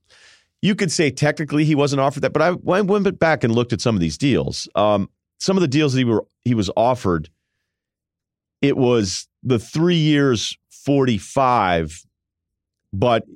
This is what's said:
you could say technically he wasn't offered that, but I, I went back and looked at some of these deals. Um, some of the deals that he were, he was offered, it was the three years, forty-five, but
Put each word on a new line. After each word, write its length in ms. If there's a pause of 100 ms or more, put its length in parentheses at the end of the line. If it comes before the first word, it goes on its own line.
(640)
you 120
could 160
say 200
technically 540
he 100
wasn't 260
offered 220
that, 100
but 100
I, 60
I 320
went 380
back 260
and 100
looked 180
at 80
some 140
of 60
these 160
deals. 580
Um, 360 (280)
some 180
of 40
the 80
deals 240
that 60
he 60
were, 200 (160)
he 140
was 220
offered, 520 (1300)
it 160
was 520 (140)
the 160
three 380
years, 600 (140)
forty-five, 1400 (840)
but 320 (120)